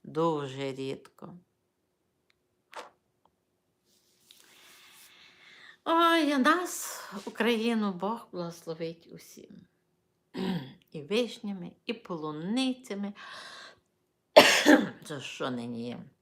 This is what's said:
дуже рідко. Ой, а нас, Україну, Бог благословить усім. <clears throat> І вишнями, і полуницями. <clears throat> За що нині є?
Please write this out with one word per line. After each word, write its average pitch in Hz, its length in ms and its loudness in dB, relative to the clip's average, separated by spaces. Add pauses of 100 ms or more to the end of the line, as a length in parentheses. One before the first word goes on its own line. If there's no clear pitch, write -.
дуже 139 680 -2
рідко. 135 600 -10 (4000)
Ой, 330 480 6
а 277 60 4
нас, 339 680 2 (200)
Україну, 220 680 0
Бог 196 400 -6
благословить 170 800 -8
усім. - 540 -20 (680)
<clears throat> 185 280 -2 (320)
І 151 100 -12
вишнями, 202 680 -4 (140)
і 233 60 -6
полуницями. 202 1200 -4 (1200)
<clears throat> - 720 8
За 143 160 -10
що 139 300 -6
нині 120 380 -8
є? 120 160 -12 (180)